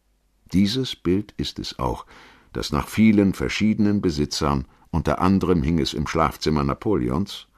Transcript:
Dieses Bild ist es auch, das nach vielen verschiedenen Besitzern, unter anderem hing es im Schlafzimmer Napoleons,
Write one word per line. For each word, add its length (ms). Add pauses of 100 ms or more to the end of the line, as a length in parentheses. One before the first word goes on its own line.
(540)
Dieses 440
Bild 400
ist 220
es 200
auch, 280 (480)
das 180
nach 160
vielen 460
verschiedenen 680
Besitzern, 640 (260)
unter 300
anderem 420
hing 160
es 140
im 140
Schlafzimmer 580
Napoleons, 920